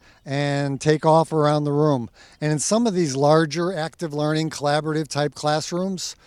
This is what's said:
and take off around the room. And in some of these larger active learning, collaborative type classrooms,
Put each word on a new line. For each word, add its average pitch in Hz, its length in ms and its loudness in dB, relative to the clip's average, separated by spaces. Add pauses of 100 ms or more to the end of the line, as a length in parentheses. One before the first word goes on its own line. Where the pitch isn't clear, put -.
(260)
and 143 540 -2
take 156 260 0
off 160 280 4
around 151 320 2
the 147 60 -2
room. 143 380 2 (300)
And 151 100 -2
in 151 100 0
some 226 280 0
of 202 60 0
these 170 200 0
larger 156 600 2
active 156 400 -8
learning, 156 380 -2
collaborative 151 580 -2
type 147 260 -4
classrooms, 170 800 -4 (120)